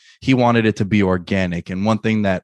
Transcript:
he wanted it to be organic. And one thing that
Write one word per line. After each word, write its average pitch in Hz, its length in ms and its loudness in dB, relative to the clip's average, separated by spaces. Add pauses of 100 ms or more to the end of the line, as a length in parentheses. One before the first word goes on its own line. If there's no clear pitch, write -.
(200)
he 131 140 0
wanted 117 320 2
it 104 80 2
to 107 100 -2
be 104 160 0
organic. 92 680 -2
And 95 140 -6
one 110 140 0
thing 110 240 -2
that 95 220 -2